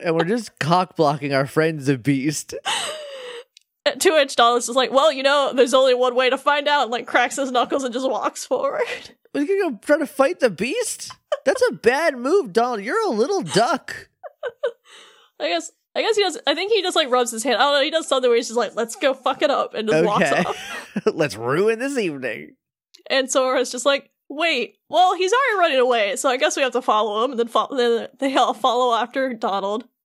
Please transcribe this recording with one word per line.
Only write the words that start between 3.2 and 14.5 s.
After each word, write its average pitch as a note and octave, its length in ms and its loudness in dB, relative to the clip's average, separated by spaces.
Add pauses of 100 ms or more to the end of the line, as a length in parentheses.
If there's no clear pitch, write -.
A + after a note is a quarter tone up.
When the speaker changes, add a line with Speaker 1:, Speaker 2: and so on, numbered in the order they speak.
Speaker 2:
To F4+ 100 4
which C#4+ 260 2
Donald's A#3 300 4
just A#3 100 -2
like, B3+ 140 2
"Well, C#4+ 220 4
you C4 100 -6
know, C#4 320 2
there's C4+ 200 4
only C4 200 6
one B3 220 0
way B3+ 120 2
to B3+ 100 0
find C#4+ 280 0
out," D4 160 2
and, A3 80 -4
like, A#3+ 160 -6
cracks A#3+ 300 0
his C4+ 160 -4
knuckles B3+ 320 0
and A#3+ 100 -6
just C4 160 -2
walks A3+ 340 -4
forward. - 380 -2 (260)
<laughs> - 260 -20
Speaker 1:
We're C#4+ 120 -2
gonna G4 240 0
go G#3 100 -10
try D4+ 180 2
to D4+ 80 -4
fight D4+ 340 -2
the B3+ 100 2
Beast? C4+ 640 -6 (320)
That's B4+ 240 0
a G4 60 -4
bad C4+ 440 2
move, C4+ 340 0
Donald. A3+ 300 0
You're G4 240 -2
a - 60 0
little C#4+ 300 0
duck. A3 680 -2 (640)